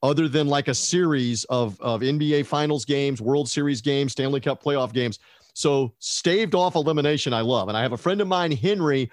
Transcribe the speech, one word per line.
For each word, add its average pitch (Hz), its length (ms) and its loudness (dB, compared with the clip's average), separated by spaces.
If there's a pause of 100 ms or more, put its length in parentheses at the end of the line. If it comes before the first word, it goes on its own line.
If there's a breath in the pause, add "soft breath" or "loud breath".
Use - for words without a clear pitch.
other 147 260 2
than, 147 200 0
like, 143 180 0
a 135 80 0
series 139 720 0
of, 120 360 -2
of 117 220 -2
N 139 160 0
B 151 160 0
A 147 80 2
Finals 147 420 -2
games, 139 360 -2
World 131 280 0
Series 143 320 -2
games, 139 300 0
Stanley 135 300 -2
Cup 135 200 -2
playoff 131 320 -2
games. 123 280 -2 (340 soft breath)
So 139 460 0
staved 185 560 0
off 180 180 2
elimination, 147 580 0
I 113 100 0
love. 113 260 2
And 107 100 -2
I 113 40 0
have 123 100 0
a 123 40 -6
friend 190 240 0
of 202 60 0
mine, 180 240 0
Henry, 147 640 0